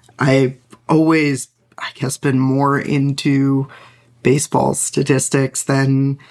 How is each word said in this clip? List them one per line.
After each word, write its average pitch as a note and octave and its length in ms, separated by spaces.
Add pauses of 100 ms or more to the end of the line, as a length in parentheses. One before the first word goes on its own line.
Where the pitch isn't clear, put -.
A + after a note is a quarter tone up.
(180)
I C3+ 380 (340)
always, D#3 600 (280)
I - 160
guess, - 240
been C3 220
more C#3 400
into C#3 880 (560)
baseball C3+ 500
statistics - 880
than C3+ 560 (140)